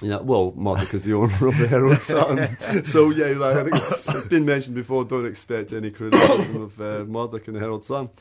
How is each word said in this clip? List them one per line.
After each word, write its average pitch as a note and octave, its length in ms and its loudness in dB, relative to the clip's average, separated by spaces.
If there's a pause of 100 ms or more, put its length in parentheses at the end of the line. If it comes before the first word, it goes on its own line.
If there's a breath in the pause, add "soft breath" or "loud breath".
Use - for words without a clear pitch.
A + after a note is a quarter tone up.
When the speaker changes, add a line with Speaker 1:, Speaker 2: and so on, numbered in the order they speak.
Speaker 1:
Yeah, G2+ 200 -4
well, G2 340 2
Murdoch F#2+ 380 -2
is G2 100 -4
the G#2 100 0
owner G#2 360 2
of C3 80 2
the D3 100 4
Herald C3+ 340 4
Sun. C#3+ 380 0 (260)
Speaker 2:
<laughs> F#3+ 200 -2
Speaker 1:
So, D#3 240 6
yeah, D3 280 0
like, C#3 200 0
I C#3 60 0
think D#3+ 120 0
it's, - 400 -2
it's C3 120 -8
been D#3 180 2
mentioned C3 300 -2
before, B2 280 -2
don't A#2+ 220 -4
expect A2 480 -8
any G#2+ 180 -6
criticism - 720 2
of, G#2 180 -14
uh, G#2 240 -6
Murdoch A2 440 -6
and A2 100 -10
the - 20 -8
Herald G#2+ 240 -6
Sun. C3+ 240 -6 (140)